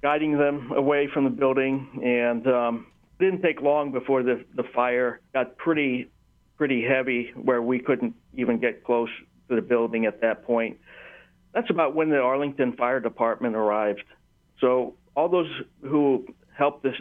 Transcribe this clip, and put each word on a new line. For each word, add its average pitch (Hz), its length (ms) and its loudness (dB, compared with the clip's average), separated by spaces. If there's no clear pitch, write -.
guiding 151 380 0
them 143 320 0
away 143 380 2
from 139 160 0
the 135 60 2
building, 135 720 0
and, 120 440 0
um, 120 400 0
it 180 60 2
didn't 185 180 0
take 156 180 0
long 143 300 2
before 131 320 0
the, 123 220 0
the 127 180 -2
fire 123 480 0
got 127 220 -2
pretty, 143 540 -2
pretty 135 280 0
heavy 127 500 -2
where 127 260 0
we 123 200 0
couldn't 123 340 -2
even 123 240 0
get 117 260 -2
close 117 260 0
to 123 80 0
the 110 60 0
building 117 440 0
at 104 140 -2
that 113 240 0
point. 113 340 -2
That's 233 160 -4
about 160 260 2
when 156 140 0
the 147 100 2
Arlington 135 600 0
Fire 123 200 0
Department 113 580 -2
arrived. 104 480 0
So 127 360 2
all 160 140 0
those 175 220 0
who 139 440 2
helped 143 320 -2
us 123 140 -2